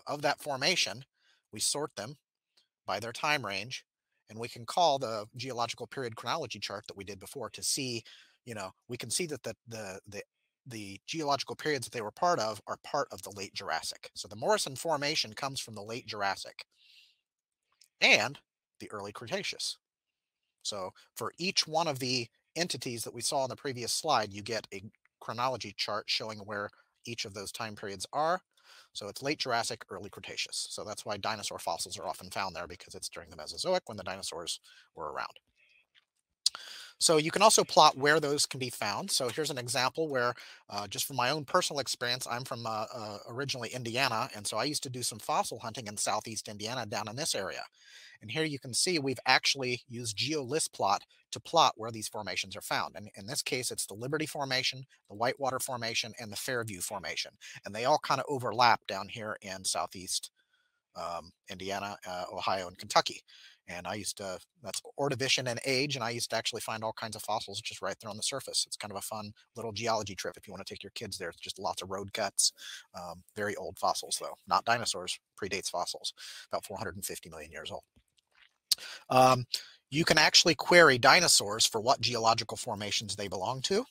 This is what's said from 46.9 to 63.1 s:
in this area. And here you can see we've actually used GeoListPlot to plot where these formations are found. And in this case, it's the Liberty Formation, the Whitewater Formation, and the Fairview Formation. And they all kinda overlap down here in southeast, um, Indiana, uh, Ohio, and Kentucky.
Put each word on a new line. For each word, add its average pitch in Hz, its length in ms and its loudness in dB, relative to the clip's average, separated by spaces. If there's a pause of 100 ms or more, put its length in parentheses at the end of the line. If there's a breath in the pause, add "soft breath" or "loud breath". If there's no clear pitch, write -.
in 107 100 -8
this - 180 0
area. 87 260 -4 (600 loud breath)
And 101 100 -12
here 156 140 0
you 147 140 -4
can 127 140 -12
see 180 240 2
we've 135 280 0
actually 131 640 4
used 117 280 -6
GeoListPlot 127 840 2 (320 soft breath)
to - 100 -8
plot 151 340 8
where 113 160 -6
these 110 160 -6
formations 95 480 -4
are 98 60 -10
found. 87 340 -2
And 104 200 -12
in 98 120 -12
this 139 160 -4
case, 127 280 -2
it's - 140 -4
the - 80 -10
Liberty 139 320 -2
Formation, 131 600 -2 (240 soft breath)
the 101 60 -14
Whitewater 127 440 0
Formation, 113 580 -4
and 110 140 -10
the 104 60 -8
Fairview 113 420 -4
Formation. 85 540 -6 (320 loud breath)
And 98 100 -8
they 113 80 -2
all 143 160 6
kinda 135 300 2
overlap 120 580 6
down 98 220 -6
here 107 320 -8
in 95 240 -8
southeast, - 640 -4 (640)
um, 85 380 -8 (160)
Indiana, 98 480 -4 (100)
uh, 90 240 -6
Ohio, 95 380 -2
and 92 80 -20
Kentucky. - 440 2 (460 loud breath)